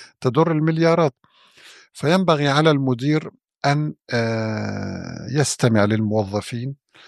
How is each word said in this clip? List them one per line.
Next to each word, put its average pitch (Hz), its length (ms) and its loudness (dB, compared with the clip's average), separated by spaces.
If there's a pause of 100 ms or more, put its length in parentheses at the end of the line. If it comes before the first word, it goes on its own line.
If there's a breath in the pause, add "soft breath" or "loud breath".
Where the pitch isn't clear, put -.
(220 loud breath)
تدر 151 300 2
المليارات. 160 640 2 (800 soft breath)
فينبغي 160 540 2
على 151 240 4
المدير 139 600 0 (340)
أن، 147 280 0 (160)
آه، 107 1200 -4
يستمع 120 540 2
للموظفين، 107 920 -2 (320 soft breath)